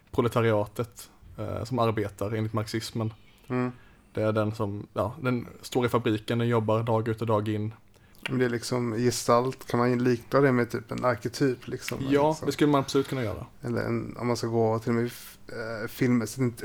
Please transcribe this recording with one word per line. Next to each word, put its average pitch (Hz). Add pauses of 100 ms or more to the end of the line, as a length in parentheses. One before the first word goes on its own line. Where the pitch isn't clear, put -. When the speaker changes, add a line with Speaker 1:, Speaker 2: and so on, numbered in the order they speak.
(100)
Speaker 1:
proletariatet, 113 (280)
eh, 98
som 123
arbetar 110
enligt 107
marxismen. 110 (360)
Speaker 2:
Mm. 127 (400)
Speaker 1:
Det 107
är 110
den 107
som, 101
ja, 107
den 123 (160)
står 123
i -
fabriken, 113
den 117
jobbar 110
dag 113
ut 110
och 117
dag 107
in. 107 (540)
Speaker 2:
Men 127
det 127
är 123
liksom 120
gestalt, 120
kan 120
man 123
likna 127
det 139
med 120
typ 110
en 120
arketyp 123
liksom? 123 (120)
Speaker 1:
Ja, 143
Speaker 2:
Liksom. -
Speaker 1:
det 139
skulle 147
man 139
absolut 135
kunna 131
göra. 98 (160)
Speaker 2:
Eller 117
en, 113
om 117
man 120
ska 120
gå 113
till 117
och 120
med 117
f-, - (100)
eh, 113
filmmässigt, 123
en, 120 (100)